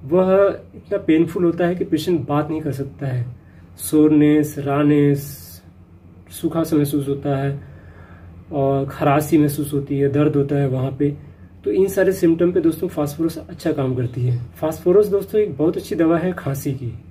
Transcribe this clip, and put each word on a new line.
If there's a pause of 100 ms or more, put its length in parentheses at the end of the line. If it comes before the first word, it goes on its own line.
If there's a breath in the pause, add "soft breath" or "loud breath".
वह (140)
इतना
painful
होता
है
कि
patient
बात
नहीं
कर
सकता
है। (500 soft breath)
सोरनेस,
रानेस, (1080)
सूखा
सा
महसूस
होता
है (920 loud breath)
और
खराशी
महसूस
होती
है,
दर्द
होता
है
वहाँ
पे। (480 loud breath)
तो
इन
सारे
symptom
पे
दोस्तों
phosphorus
अच्छा
काम
करती
है। (160)
Phosphorus
दोस्तों
एक
बहुत
अच्छी
दवा
है
खांसी
की। (160)